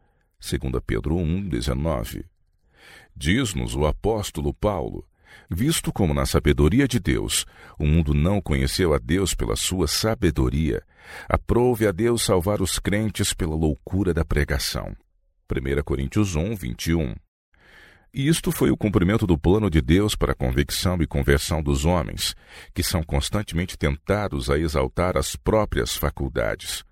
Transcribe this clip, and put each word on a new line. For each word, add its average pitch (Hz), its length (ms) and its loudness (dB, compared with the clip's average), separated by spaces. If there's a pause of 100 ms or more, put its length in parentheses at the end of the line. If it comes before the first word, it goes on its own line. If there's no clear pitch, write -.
(380)
Segunda 64 420 -4
Pedro 57 380 -2
um, 92 280 -2
dezenove. 65 800 -4 (920)
Diz-nos 71 600 -2
o 71 100 0
apóstolo 78 680 -2
Paulo: 71 500 -4 (460)
"Visto 139 420 0
como 80 220 2
na 69 100 0
sabedoria 78 640 4
de 120 100 0
Deus, 53 460 -2 (340)
o 76 60 -2
mundo 76 300 4
não 90 260 2
conheceu 73 540 2
a 69 40 2
Deus 87 360 0
pela 55 220 -2
sua 90 320 0
sabedoria, 73 920 0 (460)
aprove 113 600 2
a - 20 4
Deus 113 320 0
salvar 95 400 2
os - 160 -2
crentes 104 560 -2
pela 78 220 -2
loucura 80 580 0
da 80 100 2
pregação." 67 720 -2 (540)
Primeira 67 340 0
Coríntios 73 540 0
um, 95 180 -2
vinte 73 360 -6
e 85 40 4
um. 71 220 -2 (960)
E 139 140 -2
isto 165 240 0
foi 131 220 2
o - 40 2
cumprimento 104 480 2
do 87 140 4
plano 98 320 2
de 78 100 4
Deus 90 360 2
para 71 160 0
a - 20 0
convicção 71 640 -2
e 76 60 2
conversão 71 560 0
dos 71 220 0
homens, 80 500 0 (400)
que 85 80 -4
são 80 220 -2
constantemente 85 760 -2
tentados 78 720 -2
a 71 80 4
exaltar 80 580 0
as - 200 -2
próprias 101 580 0
faculdades. 64 960 -4